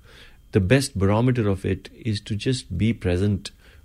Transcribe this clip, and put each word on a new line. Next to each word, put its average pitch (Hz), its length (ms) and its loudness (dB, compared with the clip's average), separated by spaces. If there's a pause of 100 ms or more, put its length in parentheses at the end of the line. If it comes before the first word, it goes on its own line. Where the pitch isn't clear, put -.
(540)
the 101 80 4
best 127 360 2
barometer 107 520 2
of 95 160 -2
it 95 280 -4
is - 280 -6
to 104 160 -6
just 127 400 -4
be 110 160 2
present 92 580 -2 (340)